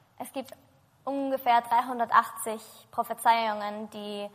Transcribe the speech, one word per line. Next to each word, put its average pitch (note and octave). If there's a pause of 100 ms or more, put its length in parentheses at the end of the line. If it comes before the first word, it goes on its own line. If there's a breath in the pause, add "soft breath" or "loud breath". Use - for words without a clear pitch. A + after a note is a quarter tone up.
(180 soft breath)
Es -
gibt C4 (500)
ungefähr C4
dreihundertachtzig A#3 (280)
Prophezeiungen, A3
die G#3